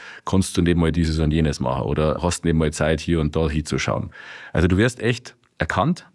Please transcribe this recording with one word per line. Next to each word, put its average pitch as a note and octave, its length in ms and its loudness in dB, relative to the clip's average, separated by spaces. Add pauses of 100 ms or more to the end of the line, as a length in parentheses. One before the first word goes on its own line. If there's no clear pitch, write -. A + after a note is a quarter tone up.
(240)
kannst - 320 0
du F#2 60 4
nicht E2+ 140 4
mal E2 160 4
dieses D#2 260 0
und D#2 140 2
jenes D#2 260 2
machen B1+ 240 -2
oder D2 400 0
hast F2 220 -2
nicht E2+ 100 2
mal D#2 180 2
Zeit, D#2 280 0
hier E2+ 200 0
und D2+ 140 -2
da D#2+ 140 0
hinzuschauen?" D2 640 -2 (420)
Also E2 160 4
du F2+ 80 2
wirst A#2 240 2
echt A#2+ 340 -4 (220)
erkannt - 580 -2